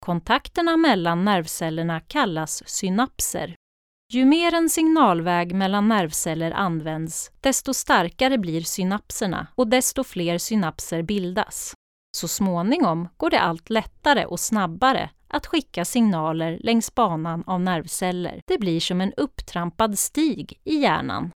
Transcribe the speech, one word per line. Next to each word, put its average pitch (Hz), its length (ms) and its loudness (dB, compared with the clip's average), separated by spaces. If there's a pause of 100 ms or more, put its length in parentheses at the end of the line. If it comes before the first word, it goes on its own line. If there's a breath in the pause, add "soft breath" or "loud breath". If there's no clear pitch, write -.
Kontakterna 285 680 0
mellan 185 480 2
nervcellerna 165 760 -2
kallas 170 680 -4
synapser. 185 840 -2 (580)
Ju 254 120 2
mer 330 300 6
en 330 160 4
signalväg 180 840 2
mellan 196 340 2
nervceller 165 640 0
används, 160 800 -4 (100)
desto 269 340 0
starkare 254 640 2
blir 170 220 -2
synapserna 190 960 -4
och 254 140 0
desto 254 360 2
fler 170 340 -2
synapser 170 640 -4
bildas. 190 720 -4 (420)
Så - 120 -6
småningom 180 880 0
går 320 140 0
det 277 100 4
allt 165 300 -2
lättare 226 540 0
och - 160 -8
snabbare 214 680 0 (180)
att - 180 -4
skicka 262 380 -2
signaler 165 760 0
längs 226 340 0
banan 170 520 0
av 180 140 -2
nervceller. 180 840 -2
Det 370 120 0
blir 170 220 0
som 180 200 -2
en 190 160 -2
upptrampad 202 800 -2
stig - 680 -2
i 302 120 0
hjärnan. 160 600 0